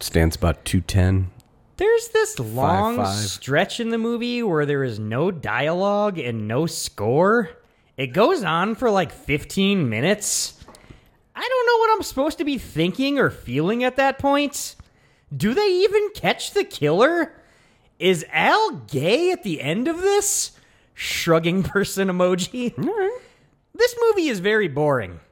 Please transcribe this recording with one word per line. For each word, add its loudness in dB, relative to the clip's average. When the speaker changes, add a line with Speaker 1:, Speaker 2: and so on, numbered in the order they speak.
Speaker 1:
Stands 2
about 0
two 0
ten. 2
Speaker 2:
"There's 2
this 0
long 0
Speaker 1:
Five 0
five. 0
Speaker 2:
stretch -2
in -4
the -2
movie -4
where 0
there 0
is -4
no -2
dialogue -2
and -4
no 0
score. 0
It -4
goes 2
on 0
for, 0
like, 0
fifteen 0
minutes. -2
I -10
don't 0
know 6
what 4
I'm -2
supposed -2
to -4
be -2
thinking -2
or 2
feeling -2
at 0
that 2
point. 0
Do 0
they 2
even 2
catch -2
the 0
killer? 2
Is 0
Al 2
gay 2
at -2
the -4
end -2
of -4
this?" 0
Shrugging 0
person -2
emoji. -2
Speaker 1:
All -4
right. -2
Speaker 2:
This 0
movie 2
is -2
very 2
boring. -2